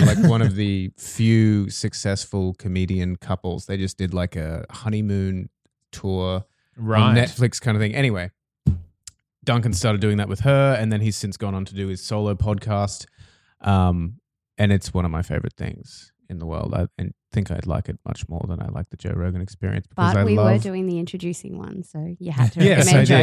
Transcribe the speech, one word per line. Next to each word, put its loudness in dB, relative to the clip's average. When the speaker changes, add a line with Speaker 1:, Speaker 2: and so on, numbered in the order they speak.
Speaker 1:
them. 4
Speaker 2:
like 8
one 4
of 2
Speaker 1:
<laughs> 0
Speaker 2:
the -2
few 2
successful -4
comedian -4
couples. -8
They -6
just -6
did, -4
like, -4
a -8
honeymoon -4
tour -4
Speaker 3:
Right. 2
Speaker 2:
on 6
Netflix 0
kind 0
of 0
thing. -2
Anyway, -2
Duncan 2
started 0
doing 2
that -2
with -6
her, 4
and 0
then 0
he's -2
since -8
gone -4
on -4
to -14
do -6
his -8
solo -2
podcast. -2
Um, 2
and 4
it's 0
one 0
of -2
my -4
favorite -6
things -14
in -12
the -10
world. -6
I, -2
and -8
think -2
I'd -6
like -4
it -8
much -10
more -8
than -6
I -8
like -10
the -18
Joe -6
Rogan -4
Experience -8
because 0
Speaker 1:
But 2
Speaker 2:
I 4
Speaker 1:
we 2
Speaker 2:
love 4
Speaker 1:
were 4
doing -4
the -2
introducing -8
one, -12
so -10
you -8
had 4
to -6
Speaker 2:
<laughs> 6
Yes, 8
Speaker 1:
recommend 8
Speaker 2:
I 8
Speaker 1:
Joe 8